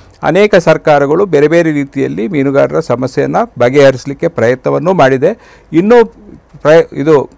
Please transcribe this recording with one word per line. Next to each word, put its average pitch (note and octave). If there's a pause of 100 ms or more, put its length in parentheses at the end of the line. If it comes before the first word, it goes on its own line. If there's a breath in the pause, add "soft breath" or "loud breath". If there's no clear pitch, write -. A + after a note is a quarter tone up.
(220 soft breath)
ಅನೇಕ G3
ಸರ್ಕಾರಗಳು D#3+
ಬೇರೆ D3+
ಬೇರೆ D#3+
ರೀತಿಯಲ್ಲಿ C#3+
ಮೀನುಗಾರರ C#3
ಸಮಸ್ಯೆಯನ್ನು C#3
ಬಗೆಹರಿಸಲಿಕ್ಕೆ C3
ಪ್ರಯತ್ನವನ್ನೂ C#3
ಮಾಡಿದೆ. C#3 (340 soft breath)
ಇನ್ನೂ A3 (580)
ಪ್ರ-, D#3+
ಇದು C#3+